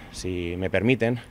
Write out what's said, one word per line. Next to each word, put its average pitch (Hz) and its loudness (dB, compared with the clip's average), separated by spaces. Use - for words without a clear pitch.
si 90 -4
me 92 0
permiten, 113 2